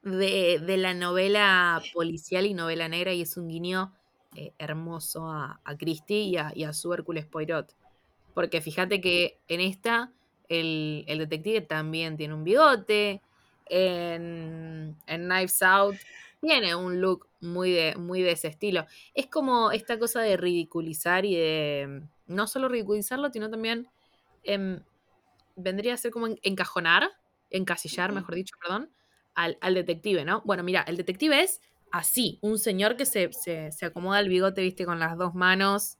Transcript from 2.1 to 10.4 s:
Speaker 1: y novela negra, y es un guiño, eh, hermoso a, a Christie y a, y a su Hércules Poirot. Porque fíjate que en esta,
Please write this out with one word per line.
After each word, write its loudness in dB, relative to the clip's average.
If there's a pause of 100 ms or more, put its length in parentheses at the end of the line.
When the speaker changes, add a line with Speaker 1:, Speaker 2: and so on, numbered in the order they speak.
Speaker 1:
y 0
novela -2
negra, -2
y -2
es -6
un -8
guiño, -4 (420)
eh, -16
hermoso -8
a, -8
a -10
Christie -2
y 0
a, -4
y -6
a -6
su -4
Hércules -6
Poirot. -4 (580)
Porque 0
fíjate -2
que 2
en -2
esta, -2 (360)